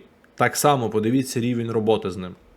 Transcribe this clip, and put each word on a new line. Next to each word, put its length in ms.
Так 200
само 340
подивіться 500
рівень 320
роботи 400
з 60
ним. 180